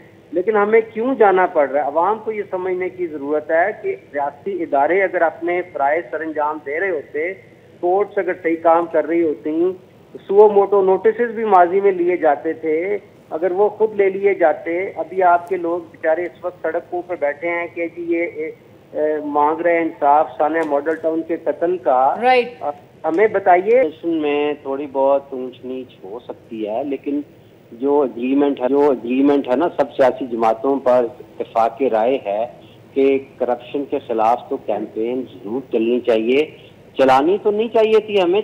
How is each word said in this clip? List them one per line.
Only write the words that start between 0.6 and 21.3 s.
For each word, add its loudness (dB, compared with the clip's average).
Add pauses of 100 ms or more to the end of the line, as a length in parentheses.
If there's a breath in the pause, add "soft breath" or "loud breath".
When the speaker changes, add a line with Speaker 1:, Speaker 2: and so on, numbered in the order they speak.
Speaker 1:
क्यों -4
जाना 4
पड़ 2
रहा -2
है? -4
अवाम 0
को -8
ये -6
समझने -4
की -6
ज़रूरत -4
है 2
कि -6 (220)
रियासती -6 (120)
इदारे 2
अगर -2
अपने -2 (120)
फ़राइज़ -2
सरंजाम -6
दे -8
रहे -2
होते, -6 (500)
कोर्ट्स 0
अगर -2
सही -2
काम 4
कर 0
रही 0
होती, -2 (460)
सुओ 6
मोटो 4
नोटिस 2 (100)
भी -6
माजी 4
में 4
लिए 0
जाते 0
थे, -4 (380)
अगर -2
वो 2
खुद -2
ले 4
लिए 0
जाते। 0 (260)
अभी -6
आपके 2
लोग -4
बेचारे -4
इस -12
वक्त -8
सड़कों -6
पे -10
बैठे -4
हैं -4
कि -6
जी -12 (120)
ये, -2
ए, -8 (400)
ए, -2
मांग 2
रहे 2
हैं 0
इंसाफ 2
सानिया -2
मॉडल -2
टाउन -2
के -6